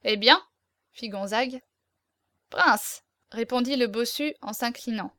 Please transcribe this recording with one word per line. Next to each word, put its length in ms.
Eh 100
bien ? 220
fit 180
Gonzague. 520
Prince, 520
répondit 440
le 120
bossu 560
en 100
s'inclinant 640